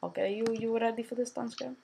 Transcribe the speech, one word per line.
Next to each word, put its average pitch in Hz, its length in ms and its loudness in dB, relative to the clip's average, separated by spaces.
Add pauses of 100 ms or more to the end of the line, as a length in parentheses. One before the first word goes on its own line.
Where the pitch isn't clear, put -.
Okay, 190 320 2
you, 220 180 0
you 226 240 2
ready 226 260 2
for 233 120 -6
this 240 160 0
dance 233 240 -6
game? 254 280 -6